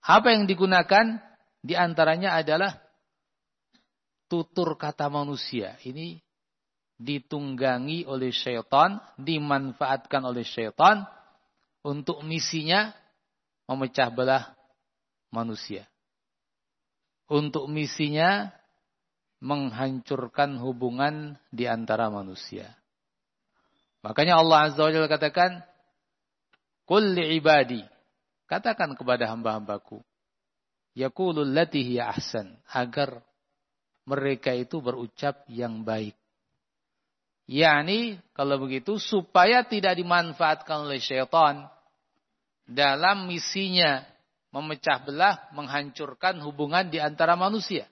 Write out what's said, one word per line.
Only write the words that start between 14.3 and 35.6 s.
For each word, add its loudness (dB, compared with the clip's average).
manusia. -8
Untuk -2
misinya -2
menghancurkan -4
hubungan -6
di -6
antara -2
manusia. -14
Makanya 2
Allah 8
Azza 0
wa 4
Jalla 2
katakan, 0
"Qul 2
li 0
ibadi," 4
katakan -4
kepada -2
hamba-hambaku, -6
"yaqulul -2
lati 2
hiya -2
ahsan," -8
agar -4
mereka -2
itu -6
berucap -6
yang -8